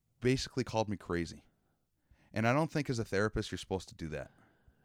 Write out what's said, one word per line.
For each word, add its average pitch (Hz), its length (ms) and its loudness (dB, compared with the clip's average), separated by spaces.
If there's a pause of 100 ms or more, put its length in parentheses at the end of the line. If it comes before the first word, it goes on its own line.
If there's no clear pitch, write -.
(200)
basically 127 440 2
called 110 240 0
me 104 80 -2
crazy. 87 460 -4 (920)
And 110 120 2
I 117 60 6
don't 151 180 2
think 147 200 -2
as 123 80 0
a 110 60 -2
therapist 104 460 2
you're 92 80 -4
supposed 95 300 -4
to - 60 -18
do 82 140 -8
that. 73 220 -6 (540)